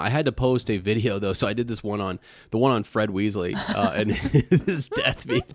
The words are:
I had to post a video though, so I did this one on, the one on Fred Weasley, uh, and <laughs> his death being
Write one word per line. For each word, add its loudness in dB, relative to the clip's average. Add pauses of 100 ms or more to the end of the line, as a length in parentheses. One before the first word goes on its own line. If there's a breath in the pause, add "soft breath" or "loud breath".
I 2
had 0
to 0
post 0
a 2
video 0
though, -2
so 0
I -2
did -2
this -6
one -4
on, -4 (320 loud breath)
the 0
one 4
on 2
Fred 0
Weasley, 0 (200)
uh, 2
and 0
<laughs> 2
his -2
death -2
being 0 (140)